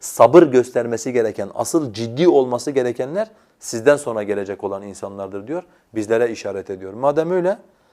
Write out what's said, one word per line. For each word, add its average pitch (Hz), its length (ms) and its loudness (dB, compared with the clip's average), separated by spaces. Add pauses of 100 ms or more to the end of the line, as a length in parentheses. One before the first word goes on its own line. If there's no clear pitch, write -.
sabır 131 420 8
göstermesi 123 680 0
gereken, 107 420 -2
asıl 135 380 -2
ciddi 117 360 0
olması 127 420 2
gerekenler 143 600 -2 (280)
sizden 120 380 2
sonra 113 260 -6
gelecek 101 420 -6
olan 98 180 -6
insanlardır 98 640 -12
diyor. 165 160 -8 (320)
Bizlere 113 360 0
işaret 98 400 -8
ediyor. 95 220 -10
Madem 143 380 -2
öyle 185 280 0 (340)